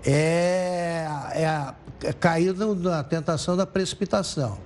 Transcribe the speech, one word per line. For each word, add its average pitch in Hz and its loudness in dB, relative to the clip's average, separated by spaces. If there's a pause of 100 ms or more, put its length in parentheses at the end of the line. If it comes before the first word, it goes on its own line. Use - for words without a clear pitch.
é, 170 2 (260)
é, 156 0 (300)
é - -2
cair 175 2
no, 208 0
na 175 0
tentação 160 -2
da 185 2
precipitação. 180 -2